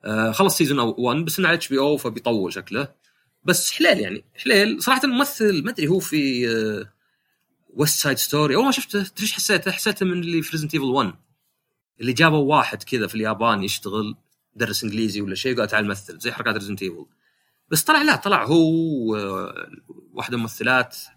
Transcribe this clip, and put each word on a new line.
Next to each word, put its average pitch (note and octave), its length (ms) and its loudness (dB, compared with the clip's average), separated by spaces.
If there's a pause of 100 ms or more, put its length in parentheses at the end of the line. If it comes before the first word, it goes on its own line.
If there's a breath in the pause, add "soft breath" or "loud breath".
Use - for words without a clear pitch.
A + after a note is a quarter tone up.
آه، A2 280 0
خلص G3 240 2
سيزون C#3+ 220 2
وان، B2 460 0
بس D#3+ 140 -4
إنه F3+ 100 2
على E3+ 60 4
اتش E3 140 -4
بي C3+ 100 0
او، C#3+ 180 2
فبيطول A2 560 -2
شكله. G#2+ 360 -6 (560)
بس - 280 0
حليل D#4+ 280 4
يعني، F#2+ 240 -6 (120)
حليل. A3 460 2
صراحة C4 220 2
الممثل، A#3+ 600 0
ما A3 60 -4
أدري، D3+ 180 -2
هو F#3 100 4
في، C3+ 520 0
آه، G#2+ 420 -2 (760)
ويست - 300 0
سايد C3+ 200 0
ستوري، D3 380 2
أول A#3 80 4
ما C#4 60 4
شفته، G3+ 320 -2
تدري - 200 -8
إيش G#3+ 100 -2
حسيته؟ F#3+ 380 0
حسيته G3+ 360 -2
من F3+ 60 0
اللي E3+ 300 -2
في D#3 160 -6
Resident D3+ 120 -4
Evil C3+ 360 0
one، F2 100 -6 (840)
اللي B2 120 -2
جابوا D3+ 440 4
واحد A2 260 0
كذا A2 240 -2
في - 80 -6
اليابان G#2+ 500 0
يشتغل، G#2 520 -6 (380)
درس G#2+ 300 -4
إنجليزي G#2+ 360 -2
ولا G2 140 -4
شيء، B2 240 -2
قال، G#2+ 100 0
"تعال G#2+ 180 0
مثل"، G2 320 -8
زي A#2 140 -6
حركات G#2 300 -4
Resident G2 260 -6
Evil. E2+ 180 -12 (640)
بس D#3+ 140 0
طلع D#4 200 4
لا، D4+ 140 4
طلع F3 280 0
هو، D#3+ 720 2
آه، F#2+ 540 -6 (420)
واحدة B2 240 -6
من - 20 -2
الممثلات A#2 580 0 (200)